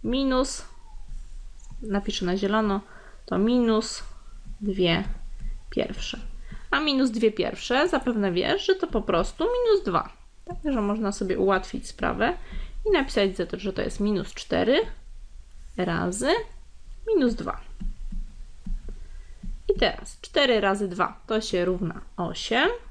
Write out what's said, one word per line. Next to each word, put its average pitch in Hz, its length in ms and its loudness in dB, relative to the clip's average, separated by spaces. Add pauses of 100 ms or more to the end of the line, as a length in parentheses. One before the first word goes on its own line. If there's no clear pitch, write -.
Minus, 254 600 2 (1160)
napiszę 202 440 -2
na 180 100 2
zielono, 202 440 2 (460)
to 185 120 0
minus 226 640 4 (580)
dwie 190 440 2 (640)
pierwsze. - 480 -4 (520)
A 277 100 2
minus 269 300 4
dwie 220 220 4
pierwsze 254 560 2
zapewne 226 440 2
wiesz, 180 340 2
że 381 80 6
to 359 120 -2
po 233 160 0
prostu 185 420 0
minus 480 400 4
dwa. 175 280 0 (320)
Także 285 360 -2
można 208 320 2
sobie 185 260 0
ułatwić 190 500 2
sprawę 220 460 0 (520)
i 427 40 4
napisać 226 460 4
za 175 100 0
to, 180 120 -6
że 196 140 -4
to - 100 -2
jest - 180 -4
minus 202 340 0
cztery 190 460 2 (960)
razy 180 540 0 (760)
minus 285 260 6
dwa. - 260 -6 (2250)
I - 40 -4
teraz - 420 -2
cztery 254 400 4
razy 196 280 2
dwa 180 380 -2
to 220 140 2
się 180 240 2
równa 180 360 0 (160)
osiem. 226 520 2 (220)